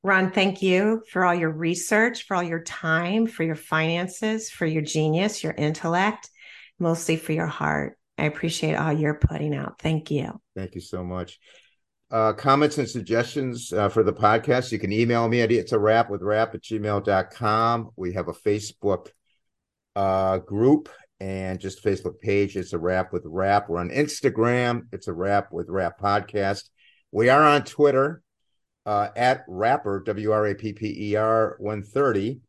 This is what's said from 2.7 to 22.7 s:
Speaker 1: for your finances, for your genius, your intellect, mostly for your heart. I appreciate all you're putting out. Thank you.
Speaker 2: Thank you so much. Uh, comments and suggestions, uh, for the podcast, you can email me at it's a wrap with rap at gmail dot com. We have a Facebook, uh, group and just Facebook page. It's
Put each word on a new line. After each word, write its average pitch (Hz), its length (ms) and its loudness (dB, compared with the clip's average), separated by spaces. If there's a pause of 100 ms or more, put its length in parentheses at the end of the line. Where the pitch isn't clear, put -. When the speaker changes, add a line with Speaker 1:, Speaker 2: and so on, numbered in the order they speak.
Speaker 1:
for 196 160 -4
your 160 120 -2
finances, 180 920 -2
for - 160 -4
your 156 180 0
genius, 156 600 0
your 156 100 -4
intellect, 170 760 -2 (500)
mostly 165 380 0
for 160 160 -6
your 165 140 -2
heart. - 500 -4 (220)
I 160 60 0
appreciate 156 480 -2
all 156 180 0
you're 151 280 0
putting 151 340 0
out. 139 240 -8
Thank 160 320 -4
you. 147 320 -4 (140)
Speaker 2:
Thank 95 180 -10
you 87 80 -12
so 90 220 -10
much. 90 360 -8 (720)
Uh, 110 240 2
comments 143 460 2
and 120 100 -2
suggestions, 120 840 -4
uh, 98 180 2
for 110 120 2
the 107 100 4
podcast, 117 600 2
you 110 80 -4
can 95 120 -2
email 117 360 2
me 120 140 2
at 110 100 2
it's 117 200 0
a 117 60 2
wrap 110 320 4
with 101 140 -6
rap 107 320 0
at - 80 -12
gmail 104 420 -4
dot 95 240 2
com. 113 640 0
We 90 180 -6
have 90 140 -4
a 87 60 -8
Facebook, 104 760 -2 (840)
uh, 95 440 2
group 120 500 2 (300)
and 95 400 -6
just - 240 -10
Facebook 95 360 -2
page. 101 380 0
It's 90 160 -8